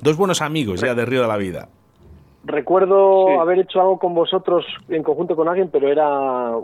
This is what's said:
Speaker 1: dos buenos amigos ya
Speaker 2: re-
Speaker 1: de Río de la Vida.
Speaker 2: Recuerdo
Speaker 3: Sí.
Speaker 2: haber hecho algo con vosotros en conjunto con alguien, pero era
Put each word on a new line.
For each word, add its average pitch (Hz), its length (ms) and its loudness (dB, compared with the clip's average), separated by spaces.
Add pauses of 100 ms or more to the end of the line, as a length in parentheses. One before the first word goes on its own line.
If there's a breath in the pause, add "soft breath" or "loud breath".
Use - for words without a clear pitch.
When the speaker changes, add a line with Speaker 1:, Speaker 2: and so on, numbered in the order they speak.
Speaker 1:
dos 151 160 2
buenos 185 240 0
amigos 139 400 -4
ya 127 100 -2
Speaker 2:
re- 120 40 -2
Speaker 1:
de 117 120 -2
Río 127 160 0
de 117 60 0
la 107 80 -2
Vida. 92 320 -6 (760)
Speaker 2:
Recuerdo 190 840 2
Speaker 3:
Sí. 190 120 4
Speaker 2:
haber 180 200 2
hecho 185 200 0
algo 185 180 2
con 180 160 -2
vosotros 175 520 0 (240)
en 160 120 -4
conjunto 160 320 -2
con 160 140 0
alguien, 180 240 -2
pero 139 160 0
era 139 640 0 (120)